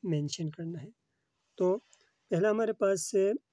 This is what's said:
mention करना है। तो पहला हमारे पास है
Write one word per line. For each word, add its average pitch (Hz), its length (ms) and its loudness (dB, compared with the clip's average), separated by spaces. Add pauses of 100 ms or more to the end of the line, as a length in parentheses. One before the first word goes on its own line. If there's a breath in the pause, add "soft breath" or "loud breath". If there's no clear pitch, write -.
mention 151 440 -2
करना 165 300 -8
है। 196 120 -16 (640)
तो 185 200 2 (540 soft breath)
पहला 185 180 2
हमारे 220 240 0
पास 196 420 0
है 196 180 4 (180)